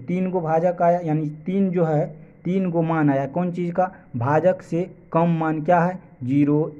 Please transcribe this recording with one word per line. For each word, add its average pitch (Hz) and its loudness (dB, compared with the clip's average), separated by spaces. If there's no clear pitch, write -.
तीन 185 -4
को 185 -2
भाजक 165 0
आया, 175 4
यानी 156 -2
तीन 196 0
जो 170 2
है, 160 0
तीन 185 0
को 170 0
मान 160 2
आया 139 0
कौन 175 -2
चीज़ 175 -4
का, 185 0
भाजक 156 2
से 170 -4
कम 170 2
मान 160 -2
क्या 175 4
है, 185 0
ज़ीरो, 147 2